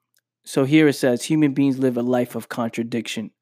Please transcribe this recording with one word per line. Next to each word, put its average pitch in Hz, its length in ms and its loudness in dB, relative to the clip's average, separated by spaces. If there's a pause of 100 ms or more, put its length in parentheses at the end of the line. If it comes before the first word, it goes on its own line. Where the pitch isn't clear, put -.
(440)
so 139 200 -2
here 151 240 6
it 139 60 2
says, 123 300 0
"Human 151 280 2
beings 139 260 0
live 127 200 0
a 120 40 0
life 123 320 0
of 113 140 -10
contradiction." 117 800 -6 (120)